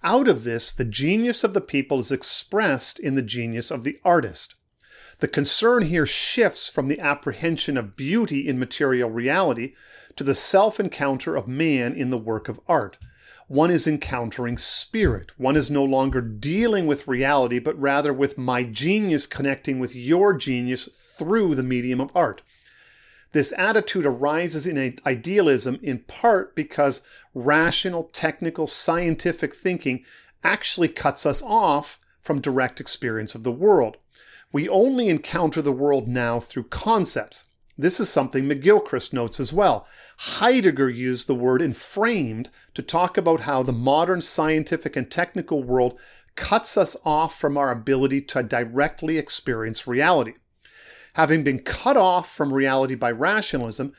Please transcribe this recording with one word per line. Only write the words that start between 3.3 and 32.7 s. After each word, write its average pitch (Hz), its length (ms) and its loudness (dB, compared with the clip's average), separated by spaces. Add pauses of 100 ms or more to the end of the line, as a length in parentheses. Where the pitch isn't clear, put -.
of 127 140 -8
the 143 220 -6
artist. 147 500 0 (640)
The - 80 -2
concern 220 560 4
here 160 220 2
shifts - 640 0
from 135 180 -2
the 147 120 -2
apprehension 151 760 -2
of 104 200 -6
beauty 147 500 0
in 131 100 0
material 127 520 0
reality 123 640 -2 (420)
to - 80 -8
the 135 100 0
self-encounter 170 1000 2
of 110 120 -4
man 131 460 0
in 131 160 -4
the 127 80 -2
work 110 300 -6
of 113 200 -10
art. 127 300 0 (520)
One 156 220 4
is 165 160 2
encountering 123 680 -4
spirit. - 800 0
One 131 180 2
is 147 160 2
no 143 120 2
longer 135 380 2
dealing 170 680 0
with 143 200 -2
reality, 131 520 2
but 147 200 -4
rather 139 340 2
with 135 240 0
my 123 260 -2
genius 151 640 0
connecting 135 540 -4
with 123 160 -6
your 165 380 2
genius 127 540 -4 (300)
through 180 380 0
the 131 80 -2
medium 127 360 -2
of 139 160 -4
art. 143 260 0 (880)
This 147 260 2
attitude 202 480 0
arises 147 600 -2
in 160 100 -2
a-, 131 180 -4 (100)
idealism 135 760 2
in 123 180 -4
part - 560 0
because 147 480 0 (300)
rational, 160 680 0 (100)
technical, 165 540 -4
scientific 165 880 0
thinking 143 500 -4 (380)
actually 175 440 0
cuts - 380 -2
us 190 160 0
off 196 580 0 (220)
from 143 200 -4
direct 131 380 -2